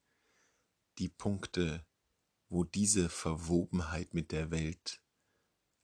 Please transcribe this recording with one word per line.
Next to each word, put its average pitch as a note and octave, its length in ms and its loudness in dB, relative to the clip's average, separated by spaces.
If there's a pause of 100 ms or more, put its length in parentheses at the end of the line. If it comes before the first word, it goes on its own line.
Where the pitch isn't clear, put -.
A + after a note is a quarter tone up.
(1000)
die F2+ 100 -2
Punkte, F2 760 -2 (600)
wo F2 160 2
diese G2 460 4
Verwobenheit E2 1040 0
mit E2 180 -2
der D#2 200 -2
Welt D#2+ 500 -4 (840)